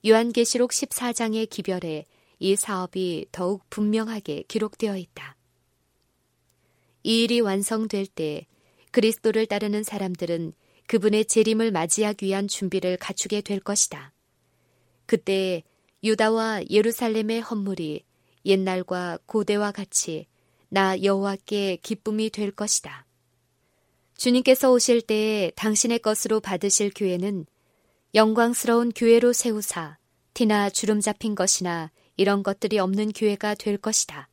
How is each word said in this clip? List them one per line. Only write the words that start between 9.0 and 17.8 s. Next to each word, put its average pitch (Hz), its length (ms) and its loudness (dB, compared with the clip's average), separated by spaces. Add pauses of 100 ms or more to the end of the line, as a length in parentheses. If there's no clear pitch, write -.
따르는 208 360 -2
사람들은 170 720 -6 (340)
그분의 214 380 2
재림을 220 480 2
맞이하기 202 540 -2
위한 196 220 -2
준비를 185 480 -2
갖추게 - 440 -6
될 202 200 -6
것이다. 147 520 -4 (920)
그때 190 560 0 (420)
유다와 220 680 2
예루살렘의 220 680 0
헌물이 196 640 -6 (400)